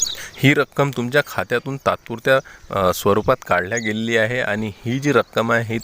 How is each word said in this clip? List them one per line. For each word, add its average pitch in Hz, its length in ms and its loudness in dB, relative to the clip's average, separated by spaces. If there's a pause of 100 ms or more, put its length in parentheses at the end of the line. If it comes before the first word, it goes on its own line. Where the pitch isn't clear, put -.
(360)
ही 139 180 4
रक्कम 139 420 0
तुमच्या 123 300 0
खात्यातून 123 500 -4
तात्पुरत्या, 120 640 0 (300)
अ, 92 240 2
स्वरूपात 104 420 2 (120)
काढल्या 92 300 0
गेलेली 113 380 -2
आहे 113 240 0
आणि 107 320 -4 (140)
ही 123 120 -2
जी 139 140 0
रक्कम 113 400 2
आहे 113 200 0
ही 113 120 -4